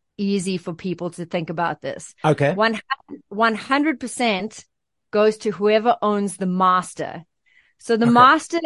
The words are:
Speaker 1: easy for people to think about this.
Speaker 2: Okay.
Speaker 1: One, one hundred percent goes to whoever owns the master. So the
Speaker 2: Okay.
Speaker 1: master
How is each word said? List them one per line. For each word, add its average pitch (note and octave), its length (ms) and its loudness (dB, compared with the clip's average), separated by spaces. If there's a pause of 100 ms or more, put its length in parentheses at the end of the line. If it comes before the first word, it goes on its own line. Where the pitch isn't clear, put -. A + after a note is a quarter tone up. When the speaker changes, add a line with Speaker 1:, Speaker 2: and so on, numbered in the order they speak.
(180)
Speaker 1:
easy G3 400 -2
for F3 160 -8
people F3 380 -6
to F3 140 -12
think E3+ 240 -6
about D#3+ 320 -4
this. - 320 -12 (100)
Speaker 2:
Okay. D3+ 300 2
Speaker 1:
One, G#3+ 260 0 (500)
one A3 260 0
hundred C#4 440 -2
percent A3 640 -4 (440)
goes G#3+ 280 2
to G#3+ 140 -4
whoever G#3+ 500 2
owns G3+ 340 0
the F#3+ 100 -6
master. F3+ 800 0 (560)
So A#3 160 -2
the A3+ 100 2
Speaker 2:
Okay. A#3 80 4
Speaker 1:
master D4 520 6